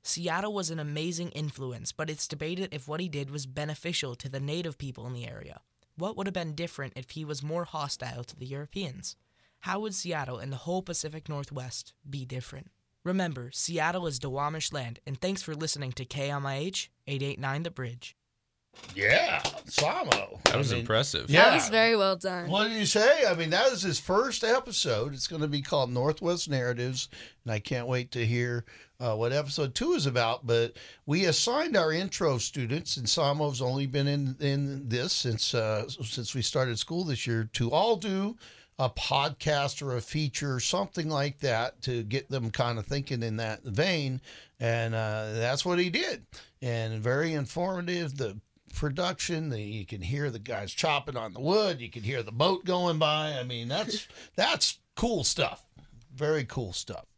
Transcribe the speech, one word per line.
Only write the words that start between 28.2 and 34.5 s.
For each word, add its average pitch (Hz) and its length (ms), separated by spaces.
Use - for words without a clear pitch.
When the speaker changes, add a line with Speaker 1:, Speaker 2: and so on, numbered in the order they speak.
Speaker 2:
hear, 120 400
uh, 120 160
what 117 180
episode 143 400
two 330 200
is 202 120
about. 123 400
But 117 280
we 170 180
assigned 254 520
our 160 140
intro 165 460
students, 135 600
and 120 100
Samo's 143 560
only 135 240
been 139 200
in, 139 320
in 139 500